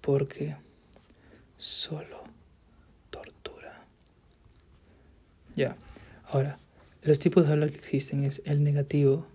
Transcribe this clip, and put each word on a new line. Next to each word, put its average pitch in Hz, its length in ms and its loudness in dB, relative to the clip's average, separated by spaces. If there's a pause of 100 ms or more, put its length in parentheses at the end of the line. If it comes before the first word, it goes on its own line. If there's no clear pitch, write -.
porque 143 560 -2 (1000)
solo - 680 -10 (880)
tortura. - 720 -18 (1700)
Ya, 131 220 -4 (500)
ahora, 139 320 -2 (440)
los 151 160 4
tipos 170 280 4
de 151 60 2
hablar 151 180 2
que - 80 -14
existen 139 460 -2
es 139 200 -4
el 147 200 2
negativo 143 720 2